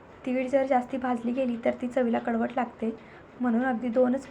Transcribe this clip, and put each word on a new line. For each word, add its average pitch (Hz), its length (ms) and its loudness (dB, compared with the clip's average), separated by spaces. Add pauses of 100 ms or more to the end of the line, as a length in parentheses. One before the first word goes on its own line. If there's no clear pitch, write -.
(260)
तीळ 254 220 0
जर 269 180 4
जास्ती 262 300 2
भाजली 247 360 -2
गेली 247 320 0
तर 247 180 2
ती 254 60 -2
चवीला 240 300 2
कडवट 233 380 -2
लागते, 233 340 -4 (500)
म्हणून 247 240 2
अगदी 247 240 -2
दोनच 254 420 2